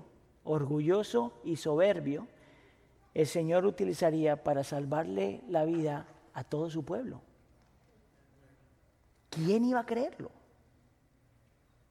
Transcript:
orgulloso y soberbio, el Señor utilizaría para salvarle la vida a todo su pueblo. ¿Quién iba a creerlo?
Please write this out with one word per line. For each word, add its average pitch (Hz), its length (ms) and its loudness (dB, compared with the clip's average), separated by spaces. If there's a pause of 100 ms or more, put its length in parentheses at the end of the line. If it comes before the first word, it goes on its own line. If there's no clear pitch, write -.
(420)
orgulloso 156 1040 0
y 165 120 -2
soberbio, 160 720 0 (880)
el 156 120 4
Señor 170 400 2
utilizaría 160 760 2
para 139 220 2
salvarle 170 840 -2
la 165 160 2
vida 156 440 -2 (260)
a 135 80 -8
todo 151 280 -4
su 151 140 -6
pueblo. 185 360 -6 (2000)
¿Quién 190 340 0
iba 247 140 2
a 233 80 -4
creerlo? 240 460 -4 (1600)